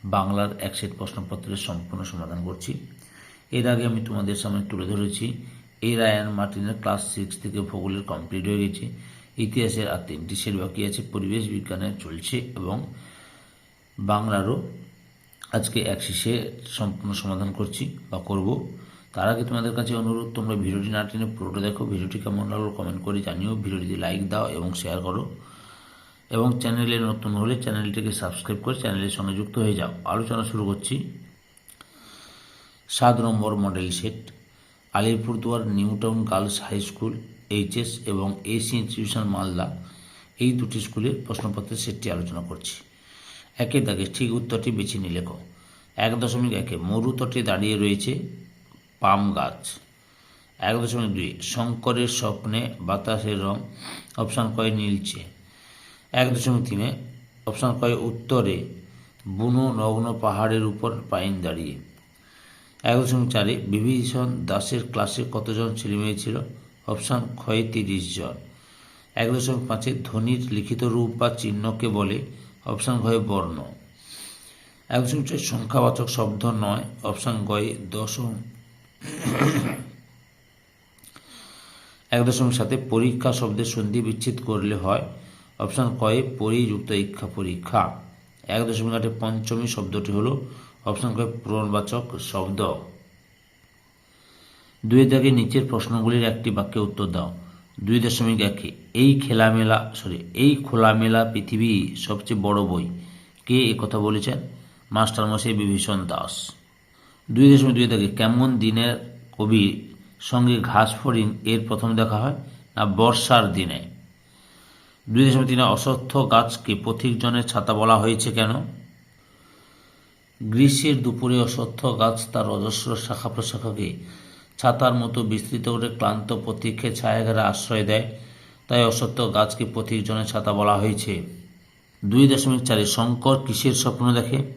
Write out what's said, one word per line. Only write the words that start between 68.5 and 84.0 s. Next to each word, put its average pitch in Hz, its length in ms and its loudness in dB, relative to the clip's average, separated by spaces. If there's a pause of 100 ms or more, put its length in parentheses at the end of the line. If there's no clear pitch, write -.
এক 113 160 0
দশমিক 127 360 0
পাঁচে 113 220 -2 (140)
ধ্বনির 117 360 0 (120)
লিখিত 107 320 -2
রূপ 117 260 2 (100)
বা 120 80 4 (120)
চিহ্নকে 110 480 -2
বলে, 101 300 0 (460)
অপশন 113 300 -2 (100)
ঘয়ে 113 160 4 (100)
বর্ণ। 85 280 -2 (1300)
এক 123 120 2
দশমিক 127 260 0
ছয় - 220 -4
সংখ্যাবাচক 120 640 2
শব্দ 104 260 0 (220)
নয়, 104 200 -2 (260)
অপশন 113 240 -2 (140)
গয়ে 104 220 0 (240)
দশম। 110 380 -4 (3750)
এক 120 120 4
দশমিক 123 300 4
সাতে 117 220 0 (140)
পরীক্ষা 120 420 4
শব্দের 113 400 -2
সন্ধি 110 340 0